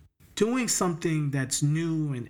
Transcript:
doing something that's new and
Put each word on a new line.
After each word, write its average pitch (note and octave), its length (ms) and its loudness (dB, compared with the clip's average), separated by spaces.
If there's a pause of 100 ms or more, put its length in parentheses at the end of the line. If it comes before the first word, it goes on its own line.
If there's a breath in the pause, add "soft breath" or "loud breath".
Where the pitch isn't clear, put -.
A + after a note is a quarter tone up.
(360)
doing A#3 320 2
something D#3+ 640 0
that's C3+ 300 -2
new D#3 520 0
and A#2+ 160 -8